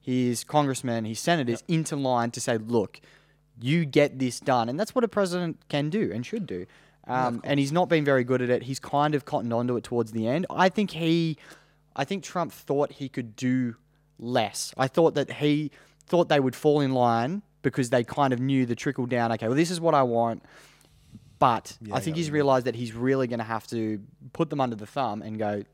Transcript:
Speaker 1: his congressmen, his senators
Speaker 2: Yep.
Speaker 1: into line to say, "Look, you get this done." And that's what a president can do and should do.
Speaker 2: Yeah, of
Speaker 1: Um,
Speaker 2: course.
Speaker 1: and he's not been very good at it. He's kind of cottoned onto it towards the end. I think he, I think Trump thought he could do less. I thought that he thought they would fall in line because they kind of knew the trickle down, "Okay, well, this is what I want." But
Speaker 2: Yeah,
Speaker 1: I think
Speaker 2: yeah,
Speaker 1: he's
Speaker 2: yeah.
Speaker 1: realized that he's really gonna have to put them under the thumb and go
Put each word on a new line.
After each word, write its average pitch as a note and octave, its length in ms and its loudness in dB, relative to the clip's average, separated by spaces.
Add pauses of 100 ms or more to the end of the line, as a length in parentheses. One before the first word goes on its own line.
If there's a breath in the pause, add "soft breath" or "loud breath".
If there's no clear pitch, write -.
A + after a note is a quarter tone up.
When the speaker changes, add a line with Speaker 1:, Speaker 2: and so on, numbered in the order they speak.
Speaker 1:
his B2 420 0
congressmen, B2+ 600 0
his A2 140 -6
senators C3 500 0
Speaker 2:
Yep. E3+ 100 2
Speaker 1:
into D#3 180 -2
line B2 340 0
to A#2+ 100 -10
say, A#2+ 160 0
"Look, A2 440 0 (600 soft breath)
you D#3 240 2
get C#3+ 340 2
this B2+ 220 -2
done." A#2+ 300 2
And C#3+ 100 -4
that's A3 140 -4
what A#3+ 100 2
a A3 40 -2
president F3+ 500 -2 (100)
can D3 220 -2
do E3 240 -2
and A#2+ 100 -4
should G#3 220 -8
do. F#2 180 -8 (440 soft breath)
Speaker 2:
Yeah, B2 40 -6 (100)
of B2+ 40 2
Speaker 1:
Um, A#2+ 140 -2
Speaker 2:
course. - 100 -6
Speaker 1:
and C#3+ 80 2
he's C#3 140 0
not F3 160 2
been D#3+ 160 2
very C#3 180 4
good B2 180 2
at B2 100 0
it. A#2+ 140 2
He's C3 140 -6
kind D3 380 0
of C3 80 -2
cottoned A#2 280 -4
onto B2 240 0
it G#2+ 60 -4
towards A#2 300 -2
the A2+ 160 -2
end. D#3+ 200 -2
I F#3 200 2
think G3 240 0
he, E3 460 0 (580 loud breath)
I C#3 80 -2
think F#3+ 180 -6
Trump E3 300 -4
thought C#3+ 400 -2
he C3+ 160 -10
could A#2 260 -8
do B2+ 400 0 (420)
less. A#2 640 -2
I C3 80 2
thought E3 280 4
that C#3+ 180 -2
he D3 400 0 (340 soft breath)
thought F3 220 2
they D3+ 100 6
would C3 160 2
fall D3 260 4
in C3+ 120 2
line B2 500 2 (200)
because B2+ 280 0
they B2 140 2
kind C3+ 280 0
of A#2+ 60 0
knew C3 260 2
the A#2 120 -2
trickle C3 300 -4
down, A#2+ 260 0
"Okay, A2 160 -2
well, B2+ 80 2
this E3 160 2
is E3+ 80 -6
what E3 140 2
I C#3 100 6
want." A#2 400 0 (960 loud breath)
But B2+ 420 2
Speaker 2:
Yeah, G#2+ 140 -10
Speaker 1:
I C3 60 0
think D#3 160 -4
Speaker 2:
yeah, E3+ 40 -2
Speaker 1:
he's D#3+ 80 -2
Speaker 2:
yeah. D3 60 -6
Speaker 1:
realized C3+ 320 4
that A#2 80 -2
he's A#2 180 -8
really B2+ 340 0
gonna A#2 180 -4
have A2 240 -6
to A2 300 -2 (360)
put E3 160 -2
them D3 100 -4
under A#2+ 160 0
the G#2 100 -12
thumb A2 360 -6
and A2 160 -10
go G#2 240 -2 (120)